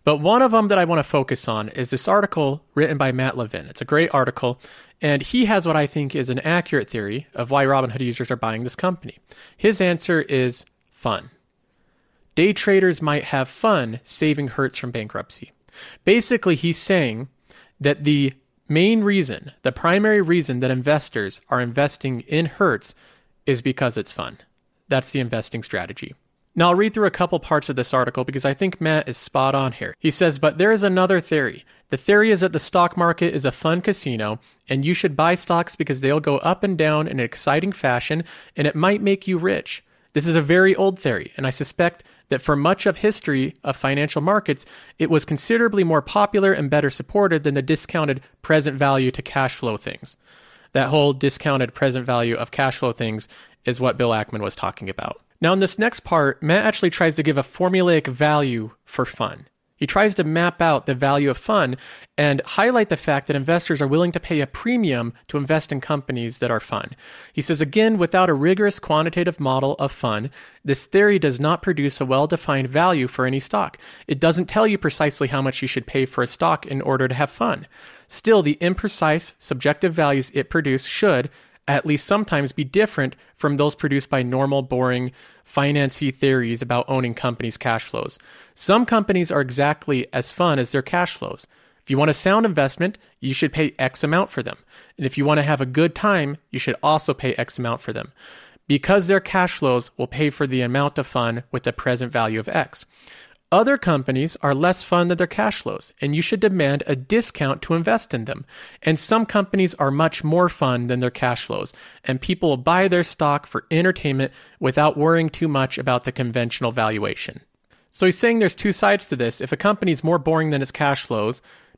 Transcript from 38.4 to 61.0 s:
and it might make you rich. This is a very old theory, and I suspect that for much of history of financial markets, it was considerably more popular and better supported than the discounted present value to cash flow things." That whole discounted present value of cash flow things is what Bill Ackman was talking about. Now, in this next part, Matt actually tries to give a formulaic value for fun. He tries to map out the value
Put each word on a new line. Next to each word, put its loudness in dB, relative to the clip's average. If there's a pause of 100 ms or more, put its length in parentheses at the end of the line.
and 0
it -2
might 2
make 0
you 0
rich. -4 (280)
This 0
is 4
a 4
very 6
old 0
theory, -2
and -4
I -2
suspect -2 (260)
that 0
for 0
much 0
of 2
history -2
of -2
financial -2
markets, 0 (340)
it 0
was 2
considerably 2
more 2
popular 2
and -2
better 2
supported 0
than 0
the 0
discounted -2 (220)
present 2
value 2
to -8
cash -2
flow -4
things." -14 (560)
That 2
whole 4
discounted 0
present -2
value 0
of -6
cash 0
flow 0
things -6 (380)
is -2
what 0
Bill 2
Ackman -2
was -4
talking -8
about. -10 (180)
Now, 2
in 2
this 0
next -2
part, 0
Matt 2
actually 0
tries 0
to 0
give 2
a 0
formulaic 2
value 0 (120)
for -4
fun. -8 (280)
He -4
tries 2
to 0
map 0
out 2
the 0
value 2